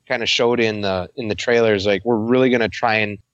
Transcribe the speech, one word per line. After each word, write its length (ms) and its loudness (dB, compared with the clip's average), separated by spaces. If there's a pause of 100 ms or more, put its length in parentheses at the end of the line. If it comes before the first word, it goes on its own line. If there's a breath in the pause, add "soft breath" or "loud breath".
kinda 200 -2
showed 320 0
in 220 0
the, 340 -4
in 140 -6
the 60 -2
trailers. 520 2
Like, 180 0
we're 120 2
really 340 2
gonna 180 2
try 280 -2
and 200 -4 (160)